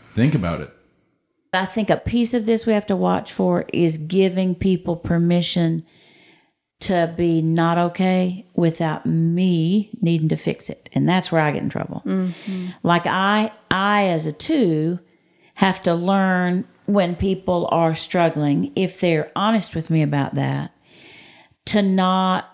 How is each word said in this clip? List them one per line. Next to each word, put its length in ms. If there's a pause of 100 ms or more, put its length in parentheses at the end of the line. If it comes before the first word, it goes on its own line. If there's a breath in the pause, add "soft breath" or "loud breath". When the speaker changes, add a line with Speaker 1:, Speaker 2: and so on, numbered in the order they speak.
(160)
Speaker 1:
think 200
about 240
it"? 120 (800)
Speaker 2:
I 140
think 240
a 60
piece 360
of 140
this 180
we 80
have 140
to 80
watch 360
for 400
is 280
giving 560
people 420
permission 880 (960 soft breath)
to 360
be 280
not 340
okay 680 (100)
without 500
me 840 (100)
needing 280
to 60
fix 360
it. 220
And 140
that's 240
where 100
I 100
get 100
in 80
trouble. 360
Speaker 3:
Mm-hmm. 640 (120)
Speaker 2:
Like, 240
I, 460 (200)
I, 360
as 180
a 80
two, 680 (560 soft breath)
have 280
to 100
learn 720 (200)
when 280
people 560
are 240
struggling, 800
if 240
they're 360
honest 400
with 160
me 100
about 340
that, 360 (920 loud breath)
to 160
not 720